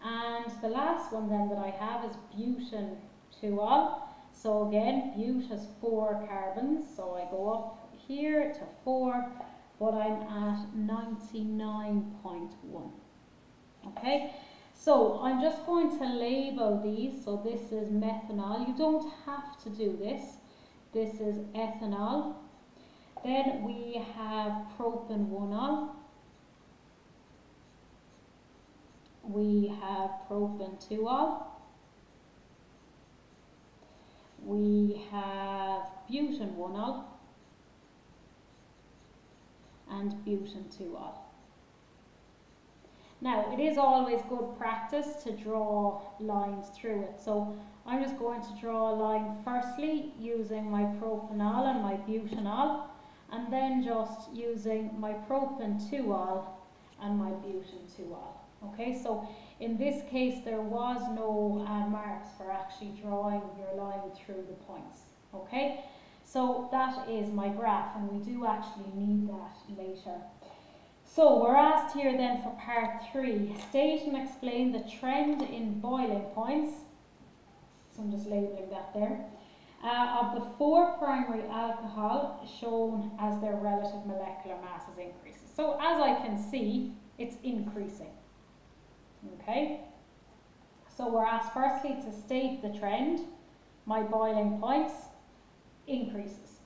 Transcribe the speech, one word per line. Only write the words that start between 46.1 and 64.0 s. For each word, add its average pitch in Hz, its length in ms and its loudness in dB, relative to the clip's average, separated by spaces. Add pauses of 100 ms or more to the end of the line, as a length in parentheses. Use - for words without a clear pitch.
lines 202 560 -2
through 214 280 -4
it. - 200 -10
So 208 320 0 (300)
I'm 254 160 0
just 269 160 -2
going 233 240 -2
to 208 60 -10 (120)
draw 226 320 0
a 214 40 2
line 214 500 2
firstly 254 720 0
using 214 520 -2
my 208 100 4
propanol 214 880 0
and 226 140 2
my 196 140 0 (100)
butanol, 220 800 0 (440)
and 240 220 -4
then 262 300 2
just 226 500 -2
using 220 680 -2
my 214 140 -2 (160)
propan 254 480 0 (100)
two 254 240 0
ol 185 540 -2 (340)
and 208 200 0
my 202 100 0
butane 202 680 -8
two 170 160 -10
ol. - 300 -14 (280)
Okay, 240 300 -4
so 214 280 -2 (320)
in 226 180 -2
this 285 320 2
case 254 340 2
there 220 180 -2
was 233 520 -2
no, 214 560 2
uh, 208 200 0
marks 208 500 -4
for 190 120 -8
actually 202 480 -6
drawing 208 440 0 (160)
your 190 160 -6
line 196 400 -4